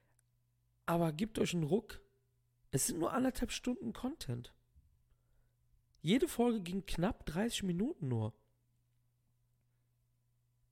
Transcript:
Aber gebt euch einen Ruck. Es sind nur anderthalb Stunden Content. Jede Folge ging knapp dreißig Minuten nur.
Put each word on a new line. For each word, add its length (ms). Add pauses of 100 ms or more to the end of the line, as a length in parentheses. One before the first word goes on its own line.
(840)
Aber 260
gebt 280
euch 140
einen 120
Ruck. 340 (720)
Es 160
sind 120
nur 120
anderthalb 400
Stunden 400
Content. 600 (1500)
Jede 280
Folge 320
ging 240
knapp 400
dreißig 380
Minuten 440
nur. 260 (2500)